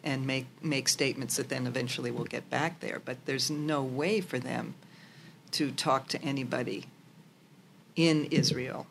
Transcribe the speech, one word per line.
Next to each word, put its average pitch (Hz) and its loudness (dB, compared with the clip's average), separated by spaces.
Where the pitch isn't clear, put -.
and 135 0
make, 131 0
make 139 2
statements 131 2
that 127 -2
then 131 -2
eventually 123 -2
will 123 -4
get - -8
back 151 0
there. - -6
But 127 -8
there's 135 0
no 151 0
way 147 2
for 131 -4
them 120 -4
to 143 0
talk 135 2
to - -2
anybody 131 -2
in 160 6
Israel. 143 2